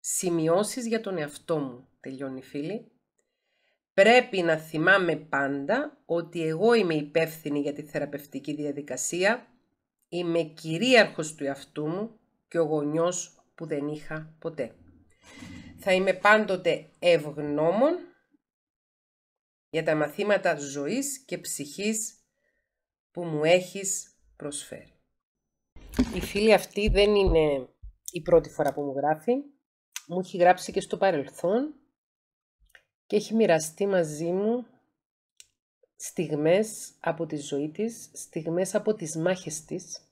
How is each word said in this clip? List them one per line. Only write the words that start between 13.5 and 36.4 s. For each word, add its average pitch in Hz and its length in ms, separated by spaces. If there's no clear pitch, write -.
που 165 120
δεν 147 220
είχα 156 500
ποτέ. 156 360
Θα 196 140
είμαι 185 200
πάντοτε 202 840
ευγνώμων 156 920
για 160 140
τα 160 100
μαθήματα 175 600
ζωής 147 640
και - 200
ψυχής 202 760
που 175 140
μου 156 200
έχεις 190 720
προσφέρει. - 560
Η 180 60
φίλη 214 320
αυτή 208 360
δεν 208 260
είναι 156 540
η 170 100
πρώτη 160 300
φορά 143 220
που 147 100
μου 139 140
γράφει. 156 360
Μου 175 140
έχει 185 160
γράψει 180 360
και 196 80
στο - 160
παρελθόν 196 760
και 208 100
έχει 208 180
μοιραστεί 190 520
μαζί 170 460
μου 220 340
στιγμές 165 920